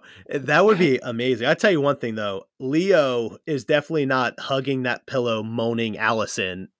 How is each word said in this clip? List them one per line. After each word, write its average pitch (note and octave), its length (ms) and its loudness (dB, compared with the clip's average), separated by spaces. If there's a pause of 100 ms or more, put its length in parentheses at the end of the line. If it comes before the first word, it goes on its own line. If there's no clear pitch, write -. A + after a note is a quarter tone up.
(300)
That D3 340 2
would G#3+ 160 6
be C#3 240 4
amazing. A#2+ 440 -2
I D#3 60 4
tell G#3 180 2
you D#3 100 2
one C#3 160 2
thing A#2 180 -6
though, G2+ 300 -6 (140)
Leo C#3 880 2
is C#3 200 -4
definitely D3 400 0
not C3 340 0
hugging C3+ 440 -4
that B2 240 -4
pillow, A#2+ 360 -2
moaning A2+ 540 -4
Allison G#2 720 -4 (100)